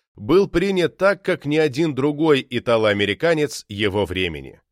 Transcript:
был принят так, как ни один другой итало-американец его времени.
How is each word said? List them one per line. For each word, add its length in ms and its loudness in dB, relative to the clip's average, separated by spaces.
был 320 2
принят 500 0
так, 260 0
как 220 -4
ни 120 0
один 380 0
другой 520 2
итало-американец 1200 0
его 380 -2
времени. 560 -6